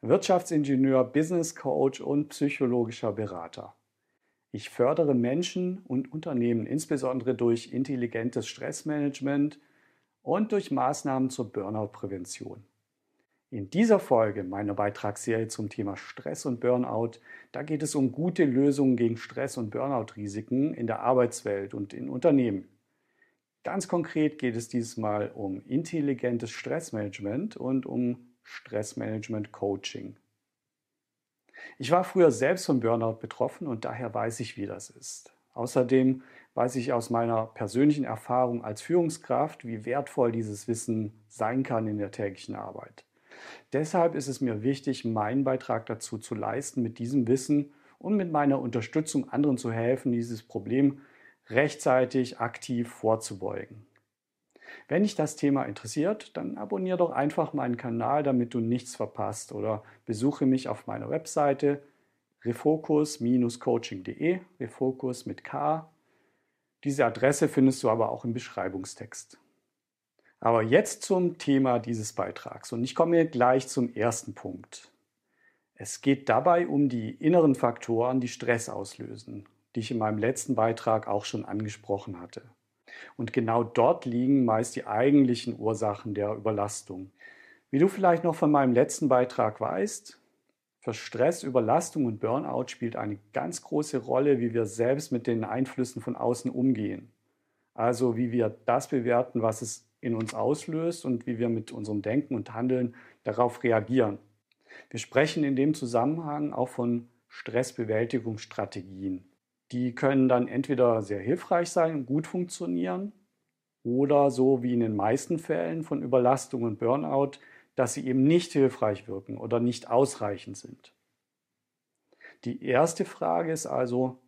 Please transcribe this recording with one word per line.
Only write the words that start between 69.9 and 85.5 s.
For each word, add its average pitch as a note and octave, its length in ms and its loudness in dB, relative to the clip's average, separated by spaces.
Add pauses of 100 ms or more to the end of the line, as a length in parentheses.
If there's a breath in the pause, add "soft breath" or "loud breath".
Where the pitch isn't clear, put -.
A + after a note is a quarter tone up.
Aber A2+ 240 4
jetzt C#3+ 400 4
zum F3+ 340 0
Thema C3+ 400 2
dieses A2+ 360 -4
Beitrags - 600 -8
und A#2 100 -2
ich C3 120 -6
komme E3 320 4
gleich B2+ 400 4
zum A#2+ 260 -2
ersten A2+ 400 -2
Punkt. - 580 -14 (840)
Es - 260 -12
geht C#3 280 2
dabei E3+ 380 4
um C#3+ 220 2
die A#2 220 -4
inneren D#3+ 420 4
Faktoren, A#2+ 640 0
die B2 80 -4
Stress A#2 420 -2
auslösen, G#2+ 800 -12 (280)
die A#2 60 -4
ich A2 100 -6
in A#2 80 -2
meinem G#2+ 180 0
letzten B2 380 0
Beitrag A2+ 520 2
auch G#2 180 0
schon G#2+ 200 -6
angesprochen G2+ 720 -6
hatte. - 220 -16 (760 loud breath)
Und A#2 160 -6
genau A#2 300 2
dort A#2+ 420 2
liegen B2+ 400 2
meist A2+ 300 2
die - 120 -8
eigentlichen B2 720 4